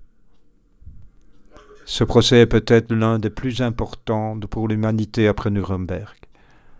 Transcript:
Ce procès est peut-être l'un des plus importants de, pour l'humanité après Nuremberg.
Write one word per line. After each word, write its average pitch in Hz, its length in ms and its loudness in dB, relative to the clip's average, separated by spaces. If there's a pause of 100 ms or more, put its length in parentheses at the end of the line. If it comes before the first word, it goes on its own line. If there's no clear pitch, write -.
(1900)
Ce - 180 -4
procès 120 360 4
est 117 80 8
peut-être 117 440 2
l'un 113 280 0
des 107 100 -4
plus 127 320 -6
importants 110 760 -6
de, 104 120 -10
pour 107 200 -4
l'humanité 110 600 0
après 101 240 0
Nuremberg. 95 640 -6 (640)